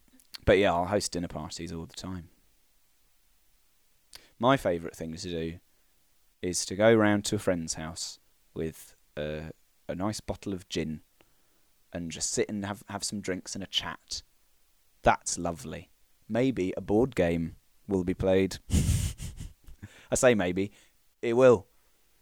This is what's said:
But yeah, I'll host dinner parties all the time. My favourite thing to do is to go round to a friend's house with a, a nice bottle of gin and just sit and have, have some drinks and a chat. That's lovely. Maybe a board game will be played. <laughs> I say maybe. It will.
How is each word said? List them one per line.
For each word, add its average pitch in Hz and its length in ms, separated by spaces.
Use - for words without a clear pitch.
But 101 140
yeah, 95 140
I'll 87 140
host 98 260
dinner 87 160
parties 85 440
all 82 140
the - 80
time. 90 340
My 127 180
favourite 85 400
thing 80 200
to 92 120
do 82 300
is 90 260
to 98 100
go 110 180
round 104 320
to 110 100
a 101 40
friend's 85 340
house 82 440
with - 400
a, 76 340
a 82 60
nice 98 260
bottle - 320
of 90 160
gin 78 320
and 87 200
just - 200
sit - 160
and 104 160
have, 101 240
have 202 140
some 208 180
drinks 185 340
and 196 100
a - 20
chat. - 560
That's - 360
lovely. 85 520
Maybe 107 480
a - 40
board 107 360
game 85 400
will 95 160
be 90 100
played. 95 500
<laughs> - 1500
I - 40
say 123 200
maybe. 95 360
It 117 120
will. 123 320